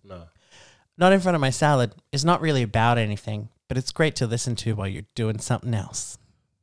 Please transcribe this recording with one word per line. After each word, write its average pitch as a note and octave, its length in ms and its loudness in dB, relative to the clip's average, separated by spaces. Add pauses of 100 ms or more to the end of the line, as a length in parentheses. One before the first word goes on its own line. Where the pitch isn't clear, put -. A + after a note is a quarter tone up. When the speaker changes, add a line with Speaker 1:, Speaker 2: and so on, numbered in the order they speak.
Speaker 1:
No. F#2 180 -18 (720)
Speaker 2:
Not F#3 160 6
in G3 60 6
Front F3+ 160 2
of D3+ 60 0
My C3 80 2
Salad C3 460 2 (160)
is C#3 120 -2
not E3+ 180 2
really D3 200 2
about A#2 380 2
anything, G#2+ 500 -4 (180)
but B2 100 -6
it's - 140 -6
great D#3 260 0
to A#2+ 100 -2
listen A#2+ 300 -4
to A2+ 160 -4
while G2 140 -6
you're G2 160 -8 (120)
doing A2 240 -4
something A#2 340 -4
else. - 440 -8 (460)